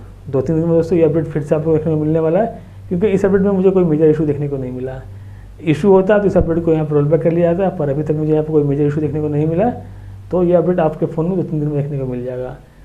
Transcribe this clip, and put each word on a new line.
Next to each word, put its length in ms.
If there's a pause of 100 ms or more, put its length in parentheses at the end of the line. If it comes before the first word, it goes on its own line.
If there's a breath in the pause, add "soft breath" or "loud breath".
(300 loud breath)
दो 120
तीन 140
दिन 100
में 100
दोस्तों 220
ये 80
update 220
फिर 160
से 120
आपको 180
देखने 200
को 60
मिलने 200
वाला 200
है, 220 (280 loud breath)
क्योंकि 180
इस 180
update 160
में 100
मुझे 180
कोई 160
major 200
issue 200
देखने 240
को 80
नहीं 140
मिला। 300 (600 loud breath)
issue 300
होता 260
तो 100
इस 100
update 280
को 80
यहाँ 120
पर 80
रोल 120
बैक 160
कर 100
लिया 220
जाता, 160
पर 200
अभी 140
तक 100
मुझे 180
यहाँ 120
पर 80
कोई 120
major 220
issue 160
देखने 200
को 60
नहीं 200
मिला, 220 (600 loud breath)
तो 120
ये 100
update 260
आपके 260
phone 220
में 100
दो 60
तीन 160
दिन 100
में 120
देखने 180
को 60
मिल 200
जाएगा। 300 (300 soft breath)